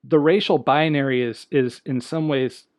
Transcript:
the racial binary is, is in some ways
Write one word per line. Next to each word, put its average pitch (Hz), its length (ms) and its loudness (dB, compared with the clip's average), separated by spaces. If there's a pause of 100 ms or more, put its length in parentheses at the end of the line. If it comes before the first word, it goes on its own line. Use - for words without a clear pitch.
the 151 160 2
racial 165 400 2
binary 139 640 0
is, 117 280 -6
is 127 340 -2
in 131 160 -4
some 160 280 -6
ways 131 360 -4 (140)